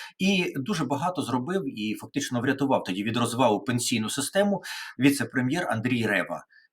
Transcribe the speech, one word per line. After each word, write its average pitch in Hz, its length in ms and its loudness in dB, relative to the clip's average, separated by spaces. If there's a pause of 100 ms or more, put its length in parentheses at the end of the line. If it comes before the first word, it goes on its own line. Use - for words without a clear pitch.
(180)
І 190 380 2
дуже 147 280 -2
багато 139 380 -2
зробив 127 580 -2
і 107 140 -2
фактично 123 460 -4
врятував 135 440 2
тоді 98 200 -2
від 117 120 0
розвалу 117 440 2
пенсійну 117 500 0
систему 196 520 2 (360)
віце-прем'єр 131 720 2
Андрій 117 360 0
Рева. 87 380 -2 (280)